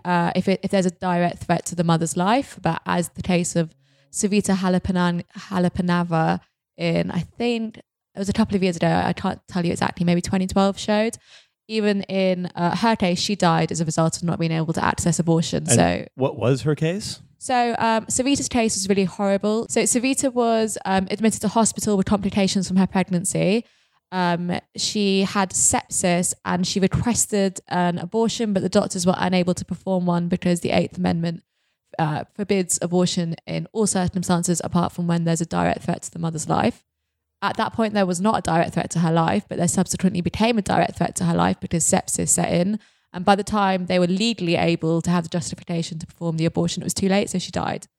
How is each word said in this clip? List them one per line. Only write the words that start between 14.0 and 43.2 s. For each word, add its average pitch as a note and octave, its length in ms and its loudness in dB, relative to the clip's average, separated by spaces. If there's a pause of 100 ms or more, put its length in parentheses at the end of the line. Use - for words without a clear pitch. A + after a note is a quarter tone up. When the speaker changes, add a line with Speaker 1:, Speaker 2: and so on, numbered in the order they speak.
Speaker 1:
of - 60 -16
not D#3+ 140 -2
being E3 140 0
able D#3+ 220 -2
to - 100 -2
access - 340 0
abortion. D#3+ 460 0
Speaker 2:
And D#3 80 2
Speaker 1:
So F2 420 4
Speaker 2:
what C3 220 -2
was A#2 260 0
her D3 120 0
case? F3 460 -4 (180)
Speaker 1:
So, A#3+ 400 0
um, A3 280 0
Savita's C4+ 420 0
case A3+ 280 2
was F#3+ 120 -4
really G3 160 4
horrible. G3+ 640 0
So A3+ 140 2
Savita C4 500 0
was, A3+ 520 0
um, F#3+ 260 0
admitted G#3 320 0
to G#3 60 0
hospital G#3+ 480 0
with F#3+ 100 2
complications G3 640 0
from F#3 80 0
her F#3+ 100 4
pregnancy. F3+ 800 0 (480)
Um, F3 400 0 (240)
she G3 460 2
had F#3+ 280 0
sepsis - 840 0 (100)
and F3+ 220 0
she - 120 -2
requested G3 920 0
an F3 300 0
abortion, A3 540 0
but F#3+ 100 0
the F#3 60 0
doctors F#3+ 380 0
were F3+ 120 4
unable F3+ 360 2
to - 100 -10
perform F3+ 420 -2
one F3 220 0
because F3+ 320 0
the - 100 -2
Eighth F3 260 0
Amendment, E3+ 460 -2 (560)
uh, D3+ 260 -2 (100)
forbids F#3+ 460 -2
abortion F3 540 0 (120)
in E3 260 -6
all G#3+ 140 0
circumstances F3+ 800 0
apart F3 280 0
from F3 140 -4
when E3+ 180 0
there's E3 160 0
a E3 60 -4
direct F3 360 0
threat - 200 -4
to - 100 -12
the E3+ 60 -12
mother's D#3+ 300 -4
life. E3 360 0 (580)
At - 160 -2
that A3 160 -2
point, A3 180 -2
there G3+ 140 2
was F3+ 160 -2
not A3 160 2
a F3+ 40 -4
direct E3 320 0
threat - 180 -2
to E3 80 0
her E3 120 2
life, E3 360 2
but - 100 -6
there E3+ 100 2
subsequently F#3 540 0
became A3 360 0
a G3 40 0
direct - 340 0
threat - 200 -2
to F#3 80 -4
her E3+ 100 2
life F3 260 2
because - 240 -2
sepsis - 460 0
set - 220 0
in. F#3 260 0 (340)
And F3+ 120 -8